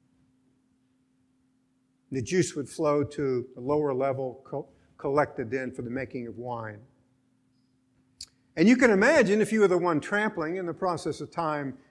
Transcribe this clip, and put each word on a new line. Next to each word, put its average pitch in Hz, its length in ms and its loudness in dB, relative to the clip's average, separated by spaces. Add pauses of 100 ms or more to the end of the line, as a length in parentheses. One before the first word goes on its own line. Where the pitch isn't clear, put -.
(2000)
the 131 100 -4
juice 175 340 0
would 139 120 -6
flow 147 380 0
to 131 500 -4
the 127 60 -14
lower 143 320 -2
level, 131 500 -4
co-, 147 240 -10 (300)
collected 143 520 0
then 127 220 -6
for 127 120 -10
the 117 60 -10
making 123 380 -8
of 110 100 -14
wine. 113 420 -10 (1800)
And 170 100 6
you 247 80 8
can 247 160 6
imagine, 214 480 6
if 214 140 0
you 220 80 2
were 196 80 6
the 180 80 4
one 170 240 2
trampling, 202 560 -4
in 190 80 -6
the 165 80 -6
process 165 480 -4
of 143 100 -14
time, 147 460 -4 (140)